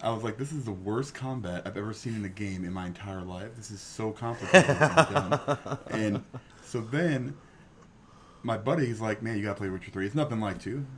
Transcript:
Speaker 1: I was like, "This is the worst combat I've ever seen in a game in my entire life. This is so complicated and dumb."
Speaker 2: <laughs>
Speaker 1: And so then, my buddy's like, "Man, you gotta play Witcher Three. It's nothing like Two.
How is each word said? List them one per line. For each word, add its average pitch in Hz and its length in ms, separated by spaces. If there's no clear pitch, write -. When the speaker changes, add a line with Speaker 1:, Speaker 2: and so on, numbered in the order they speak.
Speaker 1:
I 110 80
was 113 120
like, 120 140
"This 139 140
is 143 140
the 110 60
worst 104 420
combat 113 520
I've 95 120
ever 104 160
seen 113 220
in 107 100
a 95 40
game 95 360
in 87 80
my 92 140
entire 95 340
life. 92 340
This 107 160
is 98 80
so - 320
complicated 117 580
and 147 300
dumb." - 440
Speaker 2:
<laughs> - 80
Speaker 1:
And 107 320
so - 180
then, 135 540
my 113 140
buddy's 123 440
like, 110 220
"Man, 113 140
you 101 60
gotta 101 140
play 98 120
Witcher 92 220
Three. 95 140
It's 101 100
nothing 147 240
like 98 200
Two. 131 260